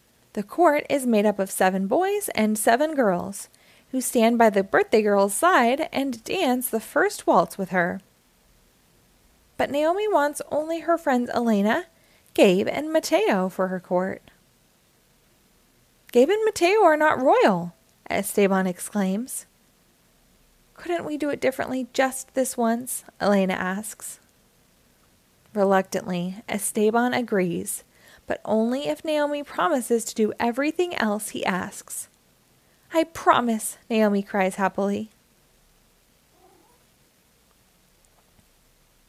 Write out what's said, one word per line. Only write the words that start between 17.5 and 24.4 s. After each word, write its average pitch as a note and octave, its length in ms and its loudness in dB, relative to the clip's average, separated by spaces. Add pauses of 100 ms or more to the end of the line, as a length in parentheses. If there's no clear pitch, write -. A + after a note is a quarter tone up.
Esteban F#3+ 580 2
exclaims. G3 800 -4 (1300)
"Couldn't E4+ 280 -6
we D4+ 140 -8
do D4 120 -4
it C4+ 120 -6
differently B3+ 500 -4
just - 440 -4
this B3+ 200 -2
once?" A#3 480 -4 (160)
Elena F#3+ 360 2
asks. - 640 -8 (1300)